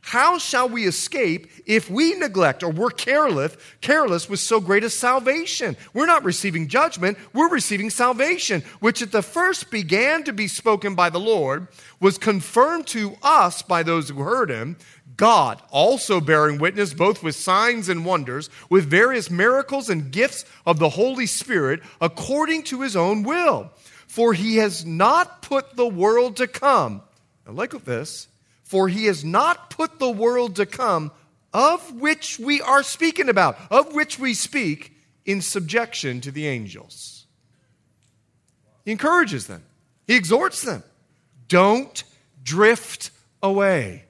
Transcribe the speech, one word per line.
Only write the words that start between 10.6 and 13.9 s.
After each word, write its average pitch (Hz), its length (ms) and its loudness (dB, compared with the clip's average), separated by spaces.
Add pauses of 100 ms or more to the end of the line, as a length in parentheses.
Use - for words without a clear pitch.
by 175 140 2
the 170 100 -4
Lord, 180 500 -2 (320)
was 190 180 4
confirmed 247 680 0
to 208 340 -6
us 262 400 4
by 170 200 0
those 160 280 -2